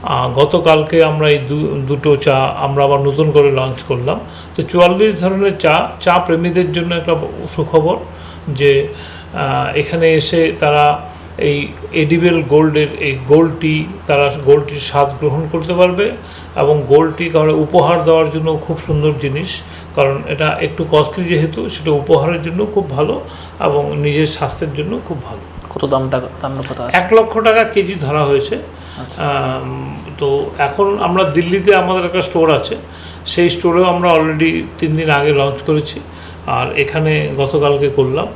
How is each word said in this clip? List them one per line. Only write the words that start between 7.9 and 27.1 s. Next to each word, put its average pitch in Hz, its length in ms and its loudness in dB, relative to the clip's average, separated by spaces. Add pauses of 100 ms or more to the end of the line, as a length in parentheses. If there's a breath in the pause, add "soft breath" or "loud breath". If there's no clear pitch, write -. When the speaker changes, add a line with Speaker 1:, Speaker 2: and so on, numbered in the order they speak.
Speaker 1:
যে, 139 400 2 (460 loud breath)
আহ, 135 420 -2
এখানে 160 380 2
এসে 160 460 2
তারা 147 420 4 (360 loud breath)
এই 143 300 -2 (240)
এডিবল 165 520 2
গোল্ডের 151 440 4 (120)
এই 139 180 -4 (100)
গোল্ড 156 320 6
টি, 156 260 0 (220)
তারা 143 240 2 (140)
গোল্ড 143 220 6
টির 147 120 -8
স্বাদ 139 400 0
গ্রহণ 151 320 -2
করতে 165 220 -2
পারবে 180 380 2 (440 loud breath)
এবং 143 320 2
গোল্ড 151 280 4
টি 170 140 -4
কারো 156 280 2
উপহার 156 460 2
দেওয়ার 160 280 4
জন্য 156 360 -2
খুব 160 100 -4
সুন্দর 151 420 0
জিনিস, 143 440 -4 (320 loud breath)
কারণ 139 320 2
এটা 151 340 -2
একটু 160 300 -4
কস্টলি 156 340 2
যেহেতু 160 440 0
সেটা 156 220 -4
উপহারের 151 500 2
জন্য 170 320 -4
খুব 175 160 -2
ভালো 135 320 -2 (380 loud breath)
এবং 147 380 0
নিজের 147 280 0
স্বাস্থ্যের 147 480 -4
জন্য 170 340 -6
খুব 139 160 -8
ভালো। - 160 -12 (300)
Speaker 2:
কত - 160 -6
দামটা, 135 360 0 (200)
দামটা 135 320 -8
কত - 80 -10
আছে? 123 160 0
Speaker 1:
এক 185 160 2